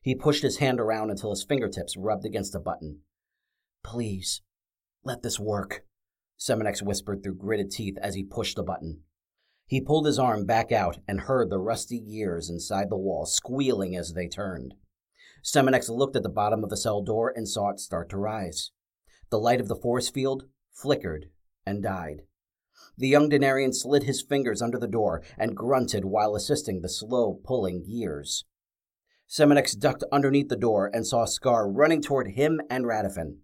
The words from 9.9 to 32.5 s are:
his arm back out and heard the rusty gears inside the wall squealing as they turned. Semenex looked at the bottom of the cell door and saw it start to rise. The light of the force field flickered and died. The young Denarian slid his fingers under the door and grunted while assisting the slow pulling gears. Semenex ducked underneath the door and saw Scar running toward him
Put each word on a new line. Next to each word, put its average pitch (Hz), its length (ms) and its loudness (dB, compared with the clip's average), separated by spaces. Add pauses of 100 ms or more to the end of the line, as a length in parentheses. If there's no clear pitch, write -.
his 139 120 4
arm 110 280 2
back 113 260 4
out 98 340 2
and 98 140 -2
heard 120 300 2
the 95 100 0
rusty 113 400 -4
gears 101 480 -6
inside 95 400 -4
the 104 80 -2
wall 92 300 -2
squealing 120 680 0
as 85 200 -6
they 87 120 -4
turned. 85 480 -8 (720)
Semenex 131 460 4
looked 127 260 2
at 107 60 0
the 98 80 -2
bottom 107 340 2
of 92 60 -6
the 107 60 -4
cell 104 260 0
door 113 340 0
and 113 120 -6
saw 101 200 0
it 101 100 -4
start 85 300 -6
to 98 80 -8
rise. 101 560 -6 (560)
The 113 100 2
light 120 220 4
of 101 80 -2
the 113 80 -2
force 123 320 0
field 135 400 -2 (240)
flickered 85 580 -2 (360)
and 101 160 -2
died. 87 400 -6 (720)
The 131 120 0
young 143 220 8
Denarian 135 440 4
slid 139 300 2
his 135 180 -2
fingers 123 380 0
under 117 180 -2
the 113 100 -4
door 98 340 0 (160)
and 117 180 -2
grunted 120 480 0
while 104 300 2
assisting 107 460 -2
the 87 80 -6
slow 110 460 0 (100)
pulling 95 380 -2
gears. 87 640 -6 (840)
Semenex 143 500 4
ducked 131 320 0
underneath 139 380 4
the 120 80 0
door 101 360 2
and 113 140 -2
saw 117 180 2
Scar 110 460 2
running 147 320 4
toward 135 300 0
him 151 360 2